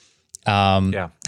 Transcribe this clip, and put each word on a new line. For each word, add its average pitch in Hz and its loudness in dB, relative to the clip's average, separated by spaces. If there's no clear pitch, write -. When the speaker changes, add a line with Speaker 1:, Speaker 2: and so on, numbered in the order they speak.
Speaker 1:
Um, 98 2
Speaker 2:
Yeah. 90 -6